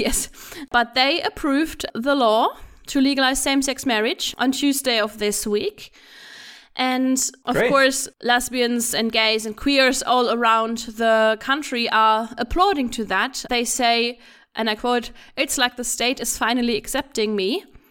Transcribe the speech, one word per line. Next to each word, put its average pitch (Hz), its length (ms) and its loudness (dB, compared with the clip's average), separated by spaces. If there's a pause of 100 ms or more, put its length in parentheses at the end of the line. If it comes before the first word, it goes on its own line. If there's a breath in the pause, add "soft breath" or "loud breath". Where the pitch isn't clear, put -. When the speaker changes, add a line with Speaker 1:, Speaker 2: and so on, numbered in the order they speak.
Speaker 1:
yes. - 220 -2 (440 loud breath)
But 233 220 0
they 277 280 2
approved - 720 -2
the 262 200 0
law 240 340 4 (380 soft breath)
to - 140 0
legalize 269 420 2
same-sex 269 440 -2
marriage 233 520 -2
on 254 140 2
Tuesday 262 480 0
of 214 180 -4
this 208 280 -2
week. 214 460 -4 (840 loud breath)
And 262 440 0 (260)
of 247 100 -2
Speaker 2:
Great. 262 160 2
Speaker 1:
course, 269 380 2 (140)
lesbians 240 720 0
and 220 180 0
gays 220 320 0
and 214 120 -8
queers 262 460 2
all 247 300 2
around 226 460 2 (180)
the 220 440 4
country 269 500 -2
are 220 480 2
applauding 294 520 0
to 226 140 -6
that. 202 460 -2
They 240 140 0
say, 240 540 0 (360 soft breath)
and 220 160 -2
I 214 40 -2
quote, 240 360 -2 (260 loud breath)
"It's 285 220 -2
like 247 180 0
the 247 80 -8
state 247 360 -2
is - 180 -6
finally 240 380 0
accepting 226 600 -4
me. 202 280 -2 (260 soft breath)